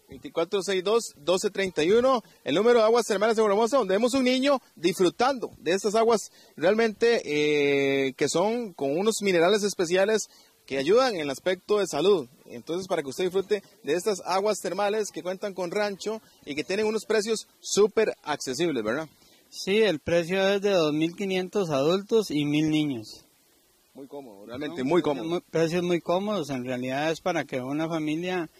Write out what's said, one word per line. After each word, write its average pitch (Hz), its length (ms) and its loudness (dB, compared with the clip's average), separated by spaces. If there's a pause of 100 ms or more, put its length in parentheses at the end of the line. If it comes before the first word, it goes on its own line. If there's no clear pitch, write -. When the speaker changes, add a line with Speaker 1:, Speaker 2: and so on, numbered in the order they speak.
Speaker 1:
Veinticuatro 165 540 -4
seis 185 200 -2
dos, 220 320 0
doce 170 360 0
treinta 185 320 -2
y 175 80 4
uno, 240 320 4 (200)
el 135 120 -2
número 233 240 6
de 214 60 6
Aguas 233 200 4
Termales 214 300 2
de 226 60 2
Agua 208 120 4
Hermosa, 226 240 2
donde 190 160 2
vemos 220 220 2
un 269 80 2
niño 262 360 2 (160)
disfrutando 190 800 0
de 156 160 -2
estas 196 220 -2
aguas 226 360 2 (240)
realmente, 220 680 2
eh, 143 880 2
que 143 160 0
son 208 440 -2
con 139 240 -4
unos 214 240 0
minerales 196 420 2
especiales 190 640 0 (400)
que 131 100 -4
ayudan 214 380 2
en 160 60 -6
el 143 80 -4
aspecto 185 500 -2
de 196 80 0
salud. 156 400 2 (180)
Entonces, 170 420 -8
para 170 140 -2
que 139 80 -6
usted 151 140 -4
disfrute 190 400 -2 (200)
de 139 100 -2
estas 180 320 -2
aguas 196 340 0
termales 202 520 -2
que 160 120 -12
cuentan 190 300 -8
con 175 180 -6
rancho 208 500 -6 (240)
y 147 100 -10
que 151 100 -6
tienen 208 200 -2
unos 220 200 -4
precios 220 420 -2 (140)
súper 208 600 2
accesibles, 139 640 -2
¿verdad? 135 240 -4 (420)
Speaker 2:
Sí, 208 320 0
el 180 180 2
precio 175 500 0
es 202 120 0
de 202 100 2
dos 160 220 2
mil 160 220 0
quinientos 190 540 -2
adultos 190 640 0
y 147 120 0
mil 151 260 2
niños. 147 540 -2 (720)
Speaker 1:
Muy 135 140 -18
cómodo, 113 380 -18
realmente 131 360 -8
Speaker 2:
Son 127 60 -2
Speaker 1:
muy 170 140 4
Speaker 2:
precios 143 160 0
Speaker 1:
cómodo. 160 120 -8
Speaker 2:
muy, 170 200 -4
precios 165 340 0
muy 175 180 0
cómodos, 185 480 -2
en 127 160 -6
realidad 131 460 -4
es 156 100 -6
para 170 240 -2
que 131 160 -6
una 147 260 -4
familia 160 600 -4 (100)